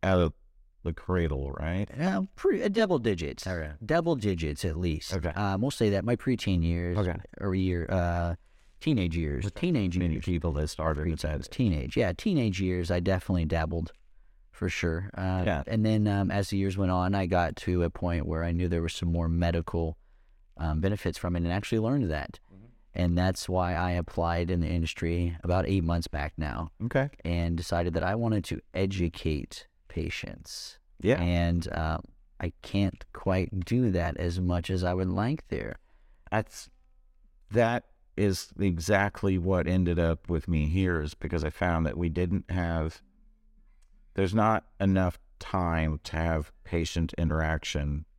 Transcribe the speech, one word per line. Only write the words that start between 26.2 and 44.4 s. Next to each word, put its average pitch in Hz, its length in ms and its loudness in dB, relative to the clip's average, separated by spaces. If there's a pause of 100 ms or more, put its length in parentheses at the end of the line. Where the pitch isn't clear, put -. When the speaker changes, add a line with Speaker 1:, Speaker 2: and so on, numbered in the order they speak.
Speaker 2:
now. 76 340 -6 (140)
Speaker 1:
Okay. 135 240 2 (120)
Speaker 2:
And 85 360 0
decided 87 340 0
that 82 100 0
I 92 120 0
wanted 113 300 0
to - 180 -6 (100)
educate 87 960 -2 (220)
patients. - 920 -8 (220)
Speaker 1:
Yeah. 110 200 4
Speaker 2:
And, 85 480 2
uh, 80 300 -2 (400)
I 85 140 -4 (100)
can't - 500 -2
quite 95 540 -2
do 120 240 2
that 82 260 0
as 87 240 -2
much 87 300 0
as 92 140 0
I 90 100 2
would 92 160 0
like 107 380 -2
there. - 300 -6 (520)
Speaker 1:
That's, - 400 -4 (800)
that 117 340 2 (320)
is 98 420 0
exactly 98 800 2
what 90 280 2
ended 87 320 2
up 82 300 2
with 82 180 0
me 78 200 2
here, 90 340 2
is 73 140 -6
because 78 280 -2
I 78 80 -2
found 82 360 0
that 73 100 -2
we 87 120 0
didn't 90 420 -2
have, 82 520 -2 (1120)
there's 95 200 0
not 110 320 4 (140)